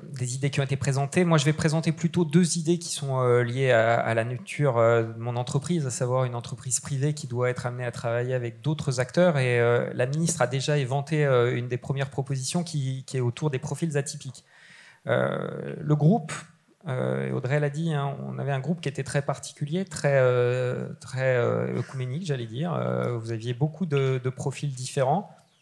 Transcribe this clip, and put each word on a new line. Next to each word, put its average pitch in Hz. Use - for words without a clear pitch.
des 123
idées 135
qui 143
ont 139
été 139
présentées. 143
Moi, 165
je 139
vais 156
présenter 160
plutôt 170
deux 160
idées 170
qui 175
sont, 135
euh, 123
liées 127
à, 117
à 117
la 113
nature, 123
euh, 117
de 113
mon 117
entreprise, 139
à 123
savoir 127
une 120
entreprise 120
privée 143
qui 147
doit 123
être 123
amenée 123
à 120
travailler 120
avec 117
d'autres 147
acteurs. 165
Et, 123
euh, 120
la 123
ministre 165
a 123
déjà 139
éventé, 143
euh, 123
une 123
des 123
premières 135
propositions 139
qui, 135
qui 135
est -
autour 123
des 131
profils 147
atypiques. 135
Euh, -
le 151
groupe, 151
euh, 131
et 131
Audrey 127
l'a 147
dit, 160
hein, 139
on 131
avait 135
un 135
groupe 160
qui -
était 135
très 143
particulier, 151
très, 143
euh, 123
très, 131
euh, 120
œcuménique, 127
j'allais 127
dire. 143
Euh, 123
vous 113
aviez 113
beaucoup 151
de, 135
de 127
profils 135
différents. 135